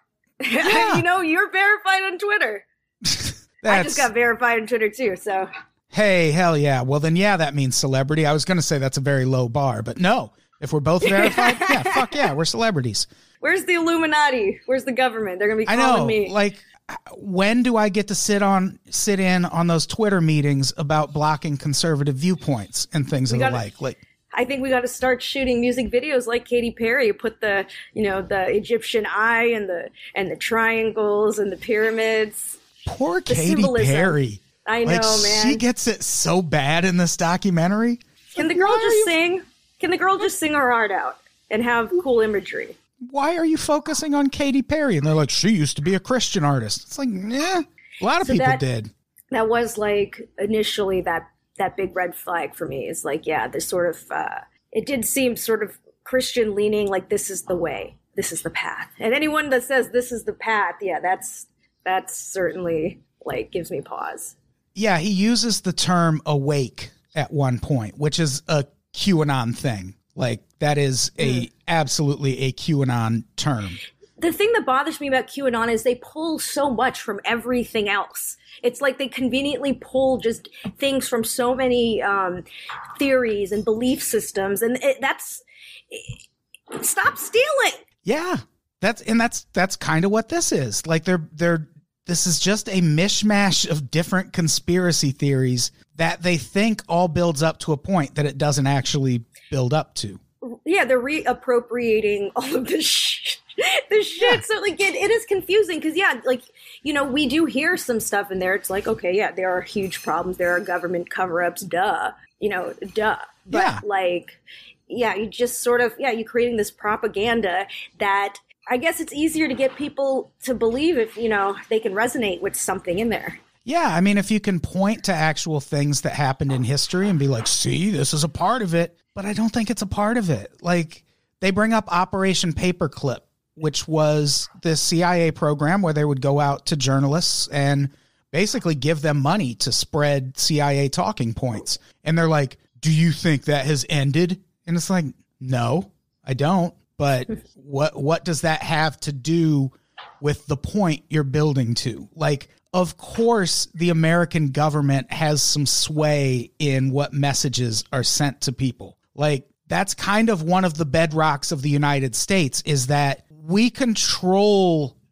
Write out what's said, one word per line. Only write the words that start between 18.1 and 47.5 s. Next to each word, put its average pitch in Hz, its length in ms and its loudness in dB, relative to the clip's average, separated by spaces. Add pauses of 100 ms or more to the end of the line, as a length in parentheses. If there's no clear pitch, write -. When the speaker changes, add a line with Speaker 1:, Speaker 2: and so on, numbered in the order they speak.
Speaker 2:
sit 202 260 2
on, 196 380 2 (100)
sit 196 300 0
in 185 260 4
on 170 220 0
those 165 180 2
Twitter 202 360 2
meetings 143 560 2
about 151 360 0
blocking 151 440 0
conservative 143 580 0
viewpoints 139 800 -2
and 139 160 -2
things 131 220 0
Speaker 1:
We 120 60 0
Speaker 2:
of - 20 2
the 131 60 4
Speaker 1:
gotta 127 100 0
Speaker 2:
like? 110 260 -6
Like, - 160 -6 (360)
Speaker 1:
I 247 120 0
think 262 180 -4
we 269 60 -2
gotta 247 180 2
start 247 340 0
shooting 254 400 0
music 247 300 0
videos 247 360 0
like 240 180 -2
Katy 233 260 0
Perry. 262 420 0
Put 220 260 -6
the, 196 260 0 (280)
you 214 100 -2
know, 196 180 0
the 185 280 -2
Egyptian 220 560 0
eye 220 480 2
and 208 160 -4
the, 175 200 -6 (260)
and 190 160 -2
the 160 40 -4
triangles 214 1040 0
and 196 120 -2
the 175 60 -8
pyramids. 220 1000 -2 (300)
Speaker 2:
Poor 339 340 -2
Speaker 1:
The - 140 0
Speaker 2:
Katy - 120 0
Speaker 1:
symbolism. 226 480 4
Speaker 2:
Perry. 147 440 0 (280)
Speaker 1:
I 233 180 0
Speaker 2:
Like, 226 160 2
Speaker 1:
know, 220 220 2
man. 214 220 2
Speaker 2:
she 269 120 4
gets 240 300 0
it 208 160 -2
so 170 380 0
bad 151 440 0
in 180 120 2
this 175 200 2
documentary. 185 800 2 (360)
Speaker 1:
Can 339 120 0
Speaker 2:
Like, 330 80 0
Speaker 1:
the 349 60 2
girl 392 100 4
Speaker 2:
why 440 60 4
are - 40 2
Speaker 1:
just 453 140 4
Speaker 2:
you 427 100 6
Speaker 1:
sing? 339 360 0 (380)
Can 349 120 0
the 359 60 0
girl 370 200 2
just 403 220 -2
sing 302 140 0
her 269 180 2
heart 220 200 2
out 151 260 -4 (340)
and 214 120 0
have 233 280 0 (100)
cool 240 200 2
imagery? 208 540 -2 (360)
Speaker 2:
Why 285 240 0
are 330 100 0
you 311 120 2
focusing 302 580 -2
on 285 140 4
Katy 277 320 0
Perry? 277 340 0
And 143 100 0
they're 156 80 4
like, 151 160 2
"She - 200 2
used 156 260 2
to 151 60 -6
be 175 120 2
a 185 60 2
Christian 202 460 0
artist." 123 380 0
It's - 140 -14
like, 269 120 -2
"Nah, 254 500 -2